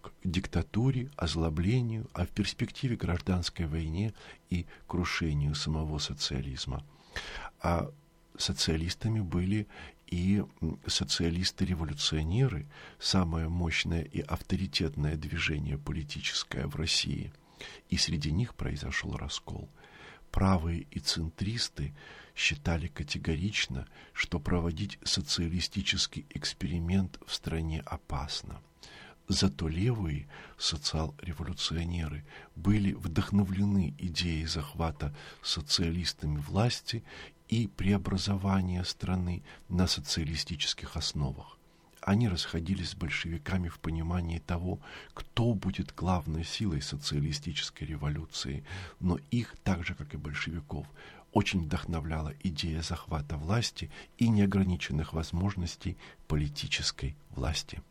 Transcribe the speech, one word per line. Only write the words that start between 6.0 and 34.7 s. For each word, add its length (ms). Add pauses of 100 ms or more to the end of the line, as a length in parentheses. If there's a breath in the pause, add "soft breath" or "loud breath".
А 280 (480)
социалистами 840
были 480 (400 loud breath)
и, 340 (180)
м, 280
социалисты-революционеры, 1800 (320 loud breath)
самое 500
мощное 540
и 200
авторитетное 920
движение 640
политическое 880
в 80
России. 580 (560 loud breath)
И 80
среди 360
них 220
произошёл 640
раскол. 540 (600 loud breath)
Правые 600
и 80
центристы 960 (400 loud breath)
считали 520
категорично, 1000 (260 loud breath)
что 260
проводить 640
социалистический 1300
эксперимент 920
в 80
стране 520
опасно. 720 (680 loud breath)
Зато 400
левые 600 (300 loud breath)
социал-революционеры 1700 (300 loud breath)
были 360
вдохновлены 1040
идеей 480
захвата 720 (260 loud breath)